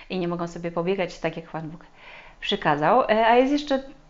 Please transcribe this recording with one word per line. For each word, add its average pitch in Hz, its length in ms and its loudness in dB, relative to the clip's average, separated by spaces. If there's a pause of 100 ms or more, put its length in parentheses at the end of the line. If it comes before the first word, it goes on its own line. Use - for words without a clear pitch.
i 156 100 -4
nie 175 80 -2
mogą 175 200 -4
sobie 170 240 -8
pobiegać 175 480 -2
tak, 165 180 -4
jak 165 80 -12
Pan 160 240 -10
Bóg 170 160 -16 (540)
przykazał. 175 600 2
E, 220 260 2
a 233 80 6
jest 262 160 4
jeszcze 294 320 -2 (260)